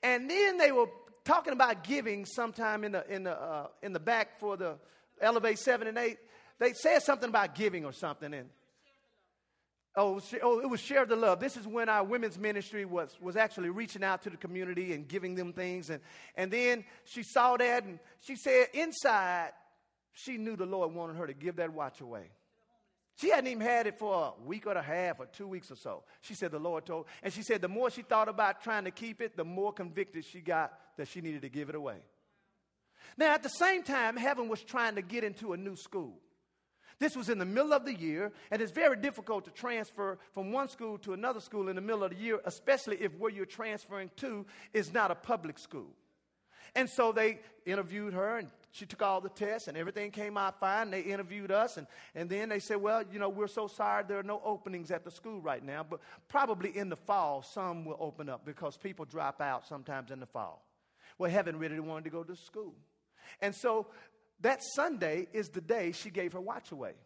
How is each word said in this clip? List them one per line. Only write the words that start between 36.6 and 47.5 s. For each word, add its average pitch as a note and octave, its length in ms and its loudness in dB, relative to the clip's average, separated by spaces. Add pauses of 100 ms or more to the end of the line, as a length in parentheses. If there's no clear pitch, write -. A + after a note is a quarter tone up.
This D4 180 0
was A3+ 120 -6
in A3+ 100 0
the F#3 60 0
middle B3+ 280 2
of C4+ 120 4
the C4 100 -4
year, E3 380 -2 (180)
and G#3+ 100 -2
it's G#3+ 120 -4
very D4 240 6
difficult G#3 480 -4
to F3 80 -18
transfer G#3 640 -6 (140)
from F#3+ 180 -6
one C4 180 -2
school A3 300 -8
to G3+ 140 -8
another A3+ 280 -2
school G3+ 280 -4
in F#3+ 80 -2
the F#3 60 -6
middle G#3+ 200 0
of F#3+ 80 0
the F3+ 60 -10
year, A3 280 -2
especially A3 520 0
if F3+ 220 -2
where A3+ 120 0
you're G3 160 -6
transferring G3+ 680 -8
to G#3 300 -6 (260)
is F3+ 200 0
not G3+ 200 4
a - 20 2
public E3 460 -4
school. F#2 340 -12 (800)
And B3+ 160 2
so A3+ 220 2
they A3 260 2 (260)